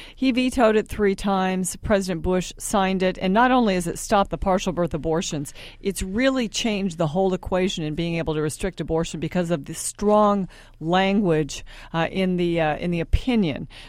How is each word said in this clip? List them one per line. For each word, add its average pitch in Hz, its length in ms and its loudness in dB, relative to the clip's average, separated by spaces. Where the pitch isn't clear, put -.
he 262 160 2
vetoed 240 420 4
it 214 140 0
three 202 260 0
times. 185 640 -2
President 185 460 0
Bush 185 360 -2
signed 190 460 0
it. 185 140 0
And 185 140 0
not 240 200 6
only 233 220 4
has 175 120 -2
it 170 100 -6
stopped 202 340 2
the 156 80 -4
partial 190 340 0
birth 170 200 -2
abortions, 160 640 -4
it's - 240 -4
really 240 460 0
changed 196 500 -2
the 170 80 2
whole 185 260 2
equation 185 520 -2
in 151 100 -4
being 165 220 -2
able 160 180 -2
to 151 80 -2
restrict 156 380 -4
abortion 160 400 -2
because 170 320 -2
of 143 140 -2
the 160 80 -12
strong 208 760 2
language, 180 840 2
uh, 165 180 0
in 185 280 0
the, 170 220 2
uh, 151 160 0
in 180 140 -4
the 175 80 0
opinion. 185 680 0